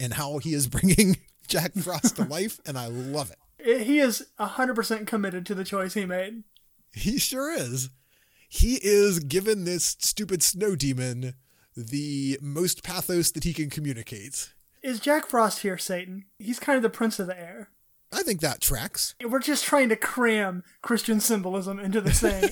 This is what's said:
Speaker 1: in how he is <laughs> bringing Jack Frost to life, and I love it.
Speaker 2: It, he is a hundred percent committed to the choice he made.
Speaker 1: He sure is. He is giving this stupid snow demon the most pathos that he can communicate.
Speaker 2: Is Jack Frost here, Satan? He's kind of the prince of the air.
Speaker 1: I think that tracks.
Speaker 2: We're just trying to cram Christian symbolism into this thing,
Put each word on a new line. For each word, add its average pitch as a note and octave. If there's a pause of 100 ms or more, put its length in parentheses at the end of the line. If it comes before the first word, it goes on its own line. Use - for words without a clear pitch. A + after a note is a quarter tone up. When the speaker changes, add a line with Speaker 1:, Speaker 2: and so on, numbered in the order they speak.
Speaker 1:
in A#2+
how C#3+
he D#3
is C#3+
<laughs> -
bringing F#3 (280)
Jack F3
Frost F3
to G#3
life, E3+
and C#3
I A#2+
love B2+
it. - (240)
Speaker 2:
It, A#3+
he D4
is B3 (140)
a G#3
hundred B3+
percent A3
committed F#3+
to G#3
the F#3
choice F#3
he G3+
made. F#3+ (500)
Speaker 1:
He G#3+
sure C#4
is. C3 (580)
He A#3+
is G3+
giving F#3
this F3
stupid F#3+
snow G3
demon B2+ (420)
the C3+
most D3
pathos F3+
that D#3
he E3+
can D3+
communicate. B2+ (300)
Speaker 2:
Is B3+
Jack D4+
Frost A3
here, F#3+
Satan? F#3 (140)
He's A3
kind C#4+
of B3
the A3
prince A3
of F#3+
the F3+
air. F#3+ (420)
Speaker 1:
I G4
think G#3+
that D3
tracks. - (140)
Speaker 2:
We're B3+
just C#4+
trying C4+
to A3
cram G#3+ (180)
Christian A3
symbolism G3
into G3
this -
thing, -